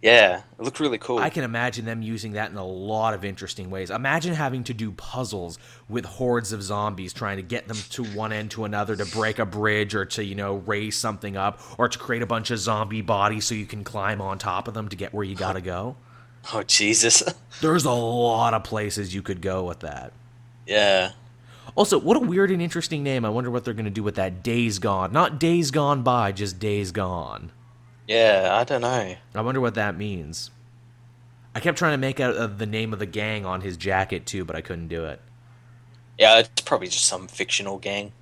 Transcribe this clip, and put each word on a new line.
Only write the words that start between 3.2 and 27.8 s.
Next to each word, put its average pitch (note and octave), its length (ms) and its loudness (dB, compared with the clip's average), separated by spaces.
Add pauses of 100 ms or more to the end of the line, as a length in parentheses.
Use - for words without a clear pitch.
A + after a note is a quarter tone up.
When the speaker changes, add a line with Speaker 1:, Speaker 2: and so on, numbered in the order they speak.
Speaker 2:
interesting F#2+ 440 -10
ways. F#2+ 200 -6
Imagine C#3+ 420 0
having C3+ 320 -2
to B2+ 100 -6
do A2 180 -4
puzzles F#2 680 -8 (280)
with A2+ 200 -6
hordes A#2+ 460 -2
of G#2 100 -6
zombies, G2+ 500 -4
trying G2 240 -6
to G2 60 -8
get A#2 260 -8
them A2+ 80 -8 (140)
to B2+ 140 -6
one G#2+ 280 -4
end G#2+ 200 -6
to A2 120 -6
another G#2 320 -2
to G2+ 80 -2
break G#2+ 340 0
a A2+ 60 2
bridge G#2 500 0
or G2 120 0
to, - 180 -4
you G2 100 -8
know, G2+ 220 -2
raise G#2 400 -4
something G#2 400 -4
up G2+ 240 -2 (160)
or B2 140 2
to - 80 -8
create A#2 240 -2
a A#2 40 -4
bunch A2+ 240 -2
of A#2 80 -2
zombie G#2+ 440 -2
bodies G#2+ 420 0
so A#2+ 100 -2
you G#2+ 120 -6
can G#2 180 -10
climb G2+ 380 -4
on F#2+ 160 -6
top F#2+ 280 -2
of A#2 60 -10
them A2 160 -6
to G2+ 80 -10
get F#2+ 160 -8
where G#2 120 -4
you G2 120 -6
gotta F#2+ 240 -2
go. F#2 340 -6 (600)
Speaker 1:
Oh, G#2+ 80 -2
Jesus. A2 600 4 (200)
<laughs> - 180 -14
Speaker 2:
There's D#3 240 4
a C3+ 80 4
lot A#2 640 2
of A2 100 0
places G#2 500 -4
you G2 60 -2
could F#2 220 -6
go F#2 220 0
with F2 160 -8
that. C2+ 340 -12 (520)
Speaker 1:
Yeah. G2 440 4 (640)
Speaker 2:
Also, - 240 6
what G#3 180 6
a D#4 40 4
weird F#3+ 300 4
and F3+ 120 2
interesting D#3+ 400 -4
name. C3+ 220 0
I A2 40 2
wonder B2 220 -2
what A#2+ 140 -2
they're A#2+ 100 -4
gonna G#2+ 160 -4
do G#2 140 -4
with G#2 100 -2
that F#2 280 -2
Days A#2 360 2
Gone. F#2+ 340 0
Not D#3 280 2
Days E3+ 300 4
Gone C#3+ 320 2
By, A#2 300 4
just F#2+ 260 -6
Days G#2 340 0
Gone. E2+ 580 -4 (580)